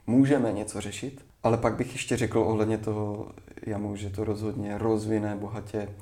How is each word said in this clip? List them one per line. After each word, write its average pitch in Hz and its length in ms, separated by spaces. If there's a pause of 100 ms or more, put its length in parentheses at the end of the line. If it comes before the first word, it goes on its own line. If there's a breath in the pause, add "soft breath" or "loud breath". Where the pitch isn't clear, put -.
můžeme 127 460
něco 104 280
řešit. - 440 (180)
Ale 117 140
pak 117 180
bych 127 180
ještě - 240
řekl 117 220
ohledně 107 400
toho 104 540 (340)
jamu, 104 300
že 101 140
to 101 140
rozhodně 104 540
rozvine 107 580
bohatě 101 520 (140 loud breath)